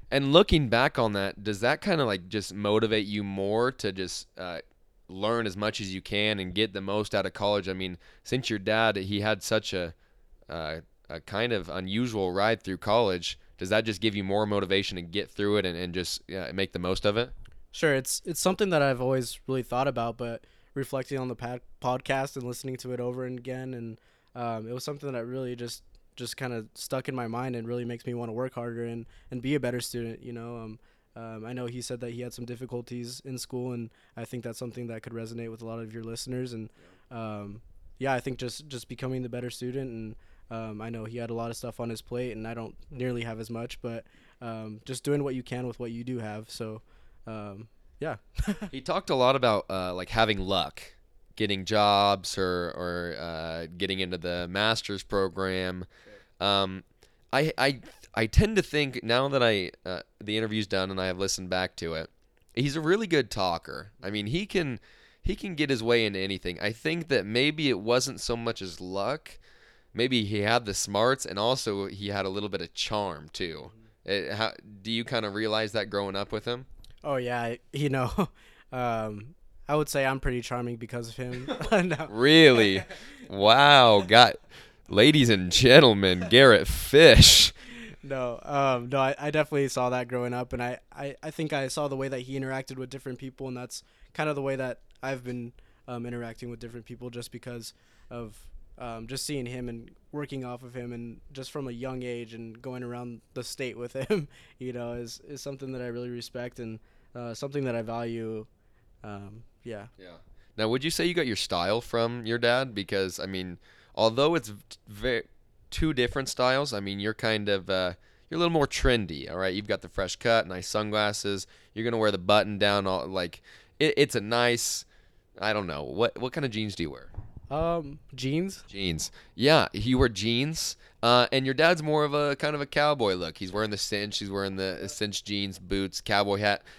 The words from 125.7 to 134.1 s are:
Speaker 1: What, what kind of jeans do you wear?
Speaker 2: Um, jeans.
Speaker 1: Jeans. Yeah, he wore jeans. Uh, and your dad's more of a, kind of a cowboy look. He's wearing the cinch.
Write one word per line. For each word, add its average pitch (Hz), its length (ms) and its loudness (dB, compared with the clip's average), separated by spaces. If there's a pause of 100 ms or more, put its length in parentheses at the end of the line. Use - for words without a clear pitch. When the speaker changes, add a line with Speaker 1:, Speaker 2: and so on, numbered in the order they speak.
Speaker 1:
What, 80 380 -2
what 123 140 -6
kind 147 120 -4
of 127 60 -4
jeans 107 240 -4
do 87 80 -4
you 76 80 -4
wear? 62 180 -16 (400)
Speaker 2:
Um, 156 480 -4 (160)
jeans. 147 540 -4
Speaker 1:
Jeans. 90 440 -4 (220)
Yeah, 135 400 4
he 113 220 0
wore 131 140 6
jeans. 117 680 -2 (240)
Uh, 120 300 6
and 131 140 2
your 131 100 0
dad's 156 260 4
more 151 240 2
of 143 80 -2
a, 147 220 0
kind 151 180 -2
of 147 80 -4
a 143 60 -6
cowboy 143 480 4
look. 82 240 -6
He's 92 120 -8
wearing 107 200 -2
the 104 60 -4
cinch. 104 420 -4